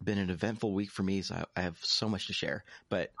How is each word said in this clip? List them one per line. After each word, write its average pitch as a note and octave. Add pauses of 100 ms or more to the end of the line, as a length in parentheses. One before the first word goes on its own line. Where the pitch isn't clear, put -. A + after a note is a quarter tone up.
been G#2
an F#2
eventful G#2
week G2+
for -
me, F#2+
so F#2
I, E2+ (160)
I -
have E2+
so -
much G2
to G2+
share. - (260)
But -